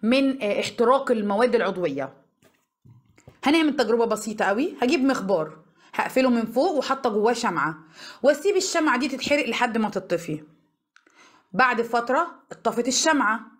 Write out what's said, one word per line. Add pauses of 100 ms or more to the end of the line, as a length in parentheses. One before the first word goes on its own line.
من،
آه،
احتراق
المواد
العضوية. (1300)
هنعمل
تجربة
بسيطة
قوي،
هجيب
مخبار (380)
هقفله
من
فوق
وحاطة
جواه
شمعة، (460)
واسيب
الشمعة
دي
تتحرق
لحد
ما
تطفي. (1120)
بعد
فترة (240)
اتطفت
الشمعة. (200)